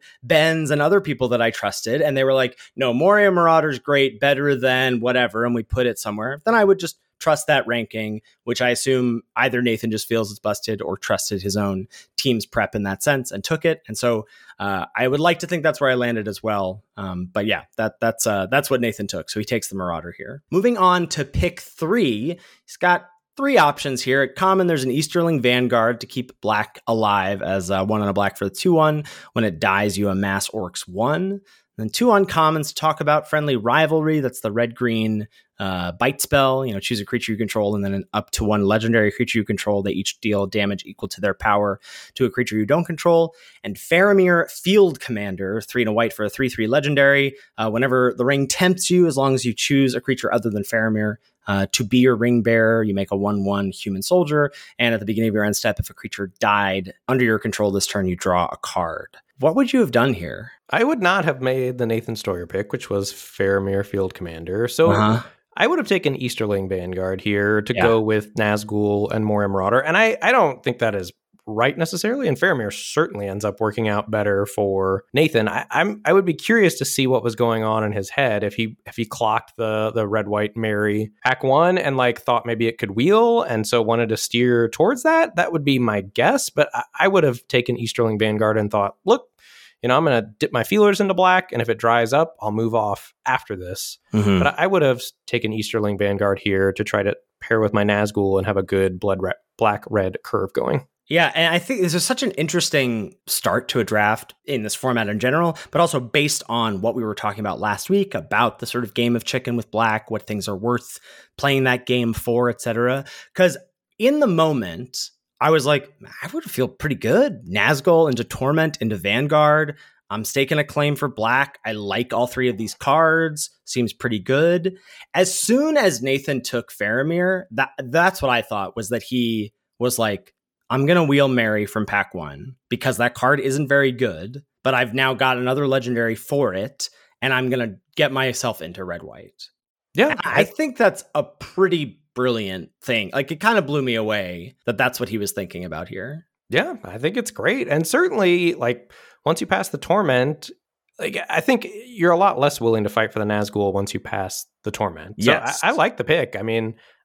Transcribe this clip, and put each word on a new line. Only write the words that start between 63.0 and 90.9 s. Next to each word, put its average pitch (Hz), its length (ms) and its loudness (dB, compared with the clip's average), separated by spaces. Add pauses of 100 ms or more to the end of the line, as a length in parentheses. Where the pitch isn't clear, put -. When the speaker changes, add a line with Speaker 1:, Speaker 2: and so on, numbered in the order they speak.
Speaker 2:
Faramir, 98 760 -2
Field 95 280 -4
Commander. 90 560 -6
So 160 220 4
Speaker 1:
Uh-huh. 107 300 2 (360)
Speaker 2:
I 208 100 4
would 339 100 2
have 294 120 -2
taken 156 260 0
Easterling 104 540 -2
Vanguard 92 520 -4
here 104 400 2
to 107 140 -4
Speaker 1:
Yeah. 95 80 2
Speaker 2:
go 113 180 6
with 107 340 0
Nazgul 104 760 0
and 110 140 0
Moria 104 240 0
Marauder. 98 300 2
And 156 180 0
I, 220 240 2
I 214 100 2
don't 170 320 2
think 123 160 -4
that 110 160 0
is 92 160 -8 (360)
right 117 300 0
necessarily. 208 500 -4
And 143 100 0
Faramir 135 360 0
certainly 101 540 -4
ends 101 180 -4
up 101 160 -4
working 110 260 0
out 104 240 -2
better 101 360 0
for 98 640 0
Nathan. 117 340 2
I, 104 220 -4
I'm, 202 340 -2
I 147 80 2
would 190 140 4
be 170 80 0
curious 202 460 2
to 139 60 -4
see - 220 0
what 127 160 2
was 113 120 -2
going 113 280 0
on 110 200 0
in 104 100 -2
his 101 160 -6
head 110 340 0
if 101 120 -4
he, 110 200 -4 (120)
if - 100 -18
he 117 80 -4
clocked - 500 -2
the, 110 380 -2
the 110 140 -2
red, 104 200 -2
white, 104 300 -2
Mary 107 540 -2 (120)
pack 127 200 0
one 160 340 4
and, 139 200 -2
like, 123 220 2
thought 117 280 -2
maybe 117 200 0
it 113 120 -4
could 107 160 -4
wheel 220 480 4
and 110 240 -2
so 120 140 2
wanted 113 280 0
to 110 80 0
steer 120 500 2
towards 220 360 0
that. 330 320 2
That 175 180 0
would 151 100 -2
be 139 140 2
my 110 240 0
guess. 131 480 0
But 147 240 0
I, 120 100 -4 (180)
I 180 60 4
would 196 160 4
have 123 240 0
taken 123 300 0
Easterling 113 400 -2
Vanguard 107 400 2
and 104 140 0
thought, 101 240 0 (100)
"Look, 226 220 2 (560)
you 120 60 0
know, 127 80 4
I'm 160 60 4
gonna 123 200 4 (160)
dip - 120 -2
my 117 120 0
feelers 208 360 4